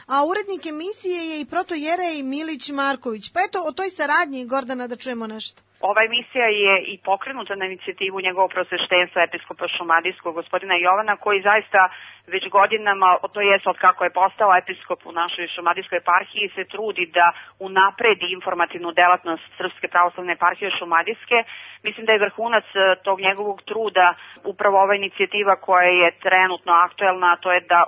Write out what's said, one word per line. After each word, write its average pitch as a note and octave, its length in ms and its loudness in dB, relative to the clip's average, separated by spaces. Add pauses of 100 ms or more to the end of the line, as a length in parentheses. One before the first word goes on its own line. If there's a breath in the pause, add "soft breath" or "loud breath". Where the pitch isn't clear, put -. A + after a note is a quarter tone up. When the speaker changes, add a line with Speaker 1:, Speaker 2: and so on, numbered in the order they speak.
Speaker 1:
a C4 80 -4 (100)
urednik G4 400 -6
emisije F4 540 -8 (100)
je D4+ 120 -8
i C4 40 -8
protojerej E4 800 -4
Milić C#4+ 460 -8
Marković. C4+ 540 -4 (100)
Pa E4+ 140 -2
eto, G4 120 -6 (100)
o - 20 -6
toj F#4+ 180 -6
saradnji, D4 560 -2
Gordana, B3 420 -6
da A#3 80 -10
čujemo A#3 320 -8
nešto. A3 340 -14 (300)
Speaker 2:
Ova G#3+ 120 4
emisija A#3 440 -2 (160)
je G3 120 6 (180)
i - 100 -12
pokrenuta G3 520 -6
na G3 100 -6
inicijativu F#3+ 560 -8
njegovog F#3 300 0
preosveštenstva F3+ 680 -2
episkopa E3+ 460 -4
šumadijskog, E3+ 680 -2
gospodina F3+ 400 -2
Jovana, G3 420 2
koji G3+ 240 0
zaista G3+ 480 2 (380 loud breath)
već F#3 220 -6
godinama, G3 720 4
o, F#3+ 60 -6
to G#3 140 -6
jest G3 260 2
od F3+ 100 -2
kako F#3 260 4
je F3 60 0
postao F#3+ 460 2
episkop F3+ 500 -4
u E3+ 60 -18
našoj E3+ 360 -6
šumadijskoj F3 500 -4
eparhiji, F#3+ 580 -2
se F#3+ 80 -8
trudi G3 420 -6
da E3+ 260 4 (280 loud breath)
unapredi F#3+ 720 0
informativnu F3 600 -6
delatnost F3 520 2 (140)
Srpske F3+ 300 -8
pravoslavne F3 460 -2
eparhije F3+ 460 -2
šumadijske. F#3 640 0 (400 loud breath)
Mislim G#3+ 220 -10
da A3 60 2
je G#3 140 4
vrhunac, A3 380 -2 (120)
e, F#3+ 280 4
tog G3 180 -2
njegovog G3 400 -4
truda F#3+ 520 2 (300 loud breath)
upravo G3 400 0
ova G3 120 2
inicijativa G3 600 -2
koja F3+ 320 4
je F3+ 240 4
trenutno F#3 640 0
aktuelna, F#3 600 2
a F3 100 0
to F#3 80 0
je F3+ 80 4
da F3 280 4